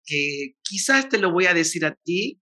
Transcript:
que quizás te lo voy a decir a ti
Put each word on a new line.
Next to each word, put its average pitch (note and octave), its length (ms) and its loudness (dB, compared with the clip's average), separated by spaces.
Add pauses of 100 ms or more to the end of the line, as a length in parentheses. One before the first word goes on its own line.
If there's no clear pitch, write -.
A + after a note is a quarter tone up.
que C#3+ 600 -4
quizás C4+ 400 0
te C4+ 140 -2
lo F#3+ 120 2
voy F3+ 160 4
a F3+ 80 4
decir D#3+ 300 0
a D3+ 100 -2 (100)
ti G3 420 -4